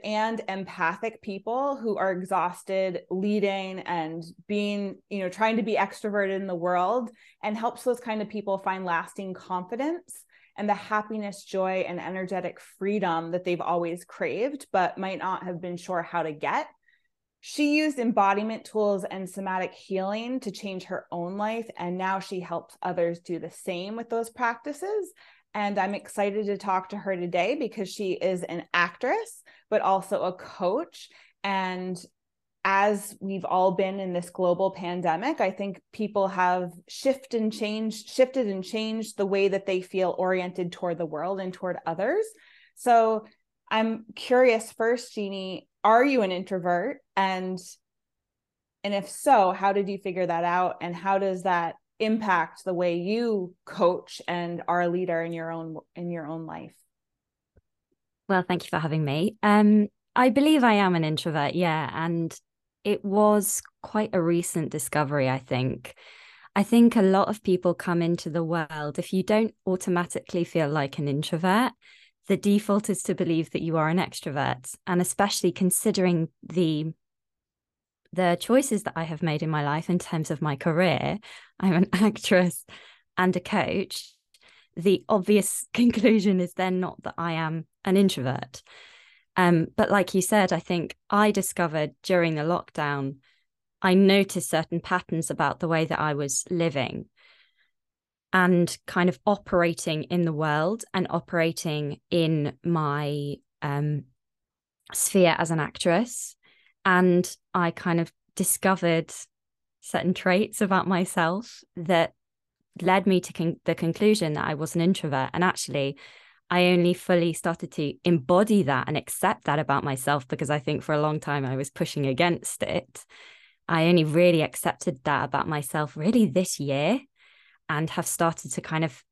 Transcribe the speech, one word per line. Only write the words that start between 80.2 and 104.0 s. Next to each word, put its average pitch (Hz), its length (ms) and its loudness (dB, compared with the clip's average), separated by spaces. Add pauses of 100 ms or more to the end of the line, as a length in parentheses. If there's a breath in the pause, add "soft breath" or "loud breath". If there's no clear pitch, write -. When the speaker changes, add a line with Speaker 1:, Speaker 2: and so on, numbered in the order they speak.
Speaker 2:
of 156 120 -4
my 151 160 -2
career, 156 640 0 (400 loud breath)
I'm 185 140 2
an 180 160 4
<laughs> - 40 -2
actress 190 720 2 (520 loud breath)
and 185 180 4
a 180 40 -2
coach, - 720 -4 (640 soft breath)
the 180 320 2
obvious 202 640 2
<laughs> - 40 -10
conclusion 214 680 4
is 175 120 -4
then 185 280 -2
not - 220 -6
that - 140 -10
I 170 160 -4
am 160 320 -4 (200)
an 190 100 4
introvert. 147 680 0 (760 loud breath)
Um, 175 300 4 (100)
but - 120 2
like 190 240 2
you 190 80 4
said, 190 300 2
I 170 80 2
think - 380 -4 (120)
I 208 220 6
discovered 160 600 -2 (120)
during 170 320 2
the 151 60 -2
lockdown, 143 760 -2 (640)
I 185 120 6
noticed 196 560 4
certain 165 320 -2
patterns 175 480 -2
about 151 300 0
the 180 80 -2
way 160 180 2
that 165 140 -2
I 151 160 0
was 143 340 -2
living 165 560 -2 (1300 soft breath)
and 180 420 4 (100)
kind 180 240 2
of 180 160 -2
operating 170 800 0
in 175 200 0
the 165 100 0
world 156 500 0 (100)
and 185 160 0
operating 160 920 -2 (120)
in 160 420 2 (100)
my, 147 720 -2 (260)
um, 147 420 -2 (880)